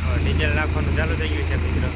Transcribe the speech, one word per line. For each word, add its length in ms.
હવે 180
ડીઝલ 380
નાખવાનું 380
ચાલુ 220
થઈ 140
ગયું 160
છે 140
મિત્રો. 320